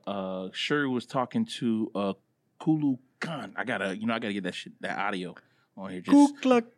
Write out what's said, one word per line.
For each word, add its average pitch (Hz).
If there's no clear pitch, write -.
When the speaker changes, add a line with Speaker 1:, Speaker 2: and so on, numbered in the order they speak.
Speaker 1:
uh, 95
Shuri 147
was 123
talking 123
to, 110
uh, 98
Kulu 147
Khan, 127
I 101
gotta, 98
you 110
know, 117
I 113
gotta 107
get 98
that 90
shit, -
that 95
audio 95
on 190
here. 180
Just -
Speaker 2:
Ku 285
Klux 240